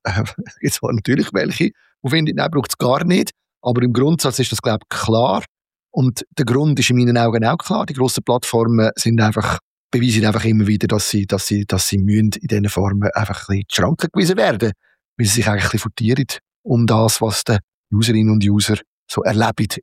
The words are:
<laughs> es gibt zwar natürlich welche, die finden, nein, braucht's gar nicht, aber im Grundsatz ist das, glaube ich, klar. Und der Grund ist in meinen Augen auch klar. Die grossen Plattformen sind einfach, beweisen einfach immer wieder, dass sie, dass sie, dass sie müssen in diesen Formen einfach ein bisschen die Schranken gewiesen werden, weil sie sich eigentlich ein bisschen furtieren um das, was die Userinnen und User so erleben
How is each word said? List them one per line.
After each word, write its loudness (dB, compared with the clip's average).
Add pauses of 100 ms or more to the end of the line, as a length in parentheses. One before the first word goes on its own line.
<laughs> -4
es -20
gibt -2
zwar -4
natürlich 0
welche, -2 (320)
die -6
finden, 0
nein, -2
braucht's -2
gar 0
nicht, 2 (300)
aber 0
im 2
Grundsatz 0
ist -2
das, -4
glaube -2
ich, -6
klar. 2 (480)
Und 0 (120)
der 0
Grund 2
ist 0
in 2
meinen 4
Augen 2
auch 0
klar. -2
Die -8
grossen -2
Plattformen 2
sind 2
einfach, 0 (320)
beweisen 2
einfach 0
immer 2
wieder, 0
dass -2
sie, 0
dass -2
sie, 0
dass -2
sie 0
müssen 2 (100)
in -8
diesen 0
Formen 0
einfach -6
ein -2
bisschen -6
die -6
Schranken 0
gewiesen 0
werden, 0 (460)
weil 0
sie 0
sich 0
eigentlich 0
ein -2
bisschen -2
furtieren -2 (380)
um 2
das, 2
was -2
die 0 (340)
Userinnen 2
und 2
User 2 (320)
so -4
erleben 0 (160)